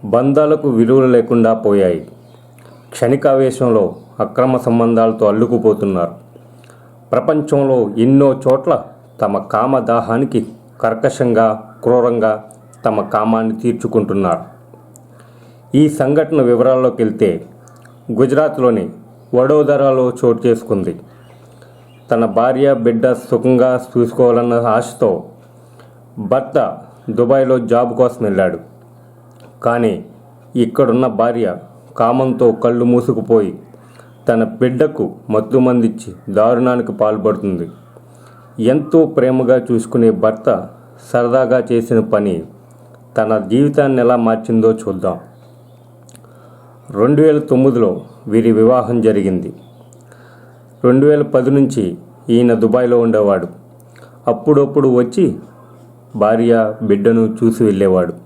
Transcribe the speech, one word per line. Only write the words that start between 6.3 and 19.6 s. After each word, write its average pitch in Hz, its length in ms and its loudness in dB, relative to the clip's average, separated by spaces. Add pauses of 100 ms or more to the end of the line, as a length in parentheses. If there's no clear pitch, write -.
ప్రపంచంలో 139 880 0
ఎన్నో 135 360 4
చోట్ల 135 500 0 (380)
తమ 101 160 -2
కామ 120 420 -2
దాహానికి 117 680 -2 (340)
కర్కశంగా, 113 1000 -2
క్రూరంగా 117 600 0 (420)
తమ 107 160 -2
కామాన్ని 110 580 -2
తీర్చుకుంటున్నారు. 98 800 -2 (1400)
ఈ 151 120 4
సంఘటన 147 520 0
వివరాల్లోకి 123 600 0
వెళ్తే, 104 420 -2 (680)
గుజరాత్లోని 123 760 0 (460)
వడోదరాలో 135 800 2 (120)